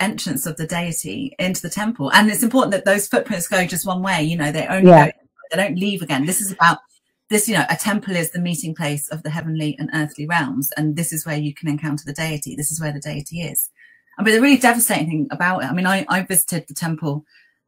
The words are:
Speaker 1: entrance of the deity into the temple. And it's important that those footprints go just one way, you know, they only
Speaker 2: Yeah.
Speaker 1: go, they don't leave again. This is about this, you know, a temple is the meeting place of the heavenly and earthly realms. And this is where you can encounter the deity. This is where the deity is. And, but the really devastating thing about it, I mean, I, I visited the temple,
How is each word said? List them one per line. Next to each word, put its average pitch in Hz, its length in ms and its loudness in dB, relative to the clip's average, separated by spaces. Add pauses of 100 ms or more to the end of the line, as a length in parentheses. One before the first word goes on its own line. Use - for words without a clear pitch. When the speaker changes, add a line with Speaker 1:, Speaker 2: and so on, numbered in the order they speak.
Speaker 1:
entrance - 440 -4
of 160 120 -8
the 160 100 -6
deity 170 720 -6
into 185 220 -2
the 175 80 -8
temple. 214 440 -4
And 208 160 6
it's 208 140 -2
important 233 280 2
that 196 120 -2
those 202 240 2
footprints 208 400 -2
go 185 180 0
just 170 200 -6
one 185 160 -2
way, 185 220 0
you 160 120 0
know, 151 160 -2
they 156 160 -4
only 190 220 8
Speaker 2:
Yeah. 156 180 12
Speaker 1:
go, 156 40 -2 (400)
they 165 60 -4
don't 185 220 0
leave 196 220 -2
again. 143 240 -2
This 185 160 -2
is 196 100 -4
about 165 280 2 (500)
this, 214 180 2
you 214 80 0
know, 147 140 2
a 170 60 2
temple 202 400 -2
is 170 160 -2
the 180 80 -6
meeting 170 360 -4
place 147 340 -4
of 160 140 -10
the 160 60 -6
heavenly 156 500 -4
and 151 140 -6
earthly 151 320 -4
realms. 143 520 -2
And 151 180 0
this 165 160 -4
is 156 140 -6
where 151 120 -4
you 151 160 -4
can - 140 -8
encounter 151 380 -4
the 143 80 -10
deity. 160 420 -6
This 151 160 -6
is 156 80 -8
where 151 120 -4
the 147 80 -8
deity 151 420 -10
is. - 280 -6 (480)
And, 208 80 -2
but 214 60 4
the 226 100 4
really 277 160 6
devastating 233 500 2
thing 156 240 -2
about 180 320 -2
it, - 40 -6
I 175 60 -4
mean, 185 140 0
I, 190 220 2
I 185 140 0
visited 175 440 -2
the 156 60 -16
temple, 156 520 -4 (420)